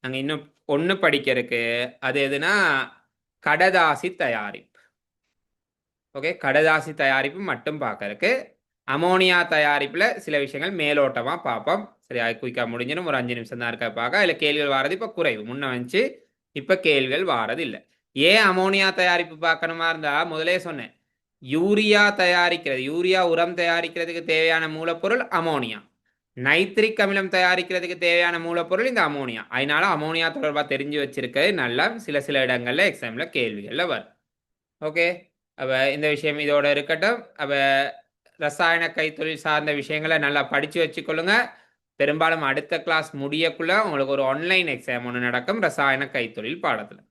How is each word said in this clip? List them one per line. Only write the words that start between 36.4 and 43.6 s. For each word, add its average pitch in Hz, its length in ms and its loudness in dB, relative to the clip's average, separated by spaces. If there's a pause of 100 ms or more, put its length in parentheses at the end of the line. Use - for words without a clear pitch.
இருக்கட்டும். 160 480 0 (180)
அப்ப 143 160 -4 (880)
ரசாயன 165 480 2
கைத்தொழில் 156 560 -4
சார்ந்த 151 280 2
விஷயங்களை 151 460 0
நல்லா 143 260 2
படிச்சு 147 360 -2
வச்சுக்கொள்ளுங்க. 160 540 0 (680)
பெரும்பாலும் 160 420 2
அடுத்த 139 400 -2
கிளாஸ் 160 340 0
முடியக்குள்ள 160 640 -2